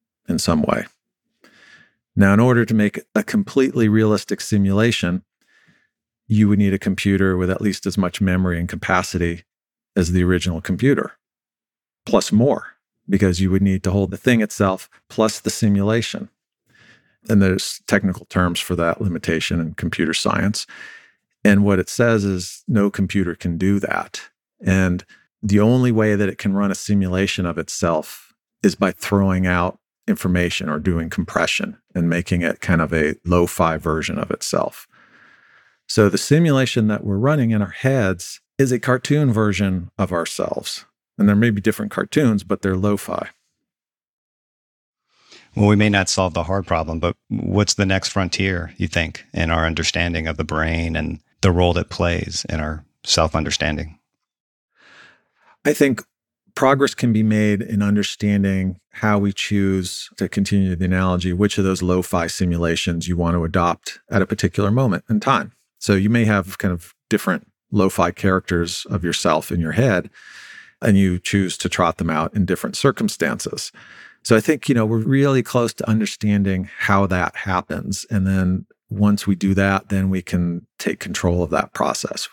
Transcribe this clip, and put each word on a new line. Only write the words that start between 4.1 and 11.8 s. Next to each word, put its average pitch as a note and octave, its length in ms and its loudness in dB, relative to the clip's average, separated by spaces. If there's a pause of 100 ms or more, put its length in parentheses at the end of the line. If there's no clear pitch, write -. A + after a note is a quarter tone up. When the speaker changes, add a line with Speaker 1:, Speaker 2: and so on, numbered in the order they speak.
Speaker 1:
simulation, G2 840 0 (1040)
you G#2+ 220 4
would G#2 100 4
need G2 140 2
a F#2+ 60 0
computer F#2+ 580 0
with F2+ 120 0
at F#2 120 -2
least G2+ 240 -4
as F#2+ 120 -4
much F2+ 240 -2
memory F#2 380 0
and F2 80 -4
capacity E2+ 760 -2 (520)
as F2 160 2
the F2+ 120 4
original F2 380 0
computer, - 520 0 (920)